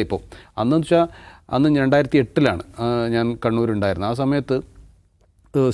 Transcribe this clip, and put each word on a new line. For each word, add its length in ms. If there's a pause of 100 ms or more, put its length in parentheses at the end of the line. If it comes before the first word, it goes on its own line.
ഇപ്പോൾ. 140 (420)
അന്നെന്ന് 240
വെച്ചാൽ 200 (500)
അന്ന് 140 (140)
രണ്ടായിരത്തി 400
എട്ടിലാണ്, 400 (200)
ആ, 20 (300)
ഞാൻ 100 (200)
കണ്ണൂരുണ്ടായിരുന്നത്. 640
ആ 100
സമയത്ത്, 360 (1000)
ഏഹ്, 140